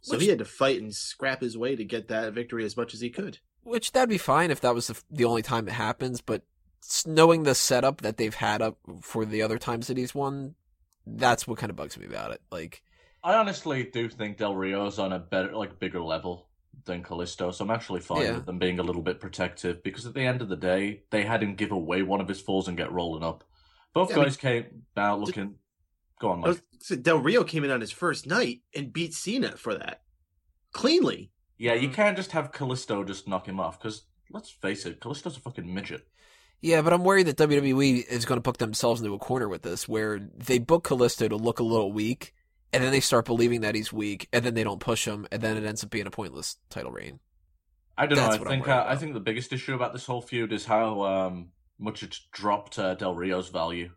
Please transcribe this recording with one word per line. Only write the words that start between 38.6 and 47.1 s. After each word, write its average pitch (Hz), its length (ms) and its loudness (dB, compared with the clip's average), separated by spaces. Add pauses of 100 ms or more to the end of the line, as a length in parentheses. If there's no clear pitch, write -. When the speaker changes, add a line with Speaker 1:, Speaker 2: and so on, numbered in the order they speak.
Speaker 2:
into 104 120 -2
a 98 60 -6
corner 127 300 -2
with 90 140 -6
this, 87 240 -6
where 107 320 0
they 123 400 0
book 165 260 4
Kalisto 123 440 4
to 110 60 -2
look 113 240 0
a 123 40 2
little 113 280 2
weak, 107 420 -2 (380)
and 131 120 4
then 131 80 2
they 139 80 6
start 123 260 4
believing 120 360 4
that 107 140 0
he's 107 160 -4
weak, 104 400 -4
and 120 140 2
then 123 80 0
they 113 100 2
don't 101 160 -2
push 113 260 0
him, 104 260 -6
and 110 100 -4
then 110 160 0
it 107 60 -4
ends 107 200 -4
up 101 60 -10
being 104 180 -4
a 101 40 -10
pointless 80 460 -8 (120)
title 64 220 -10
reign. 57 280 -12 (760)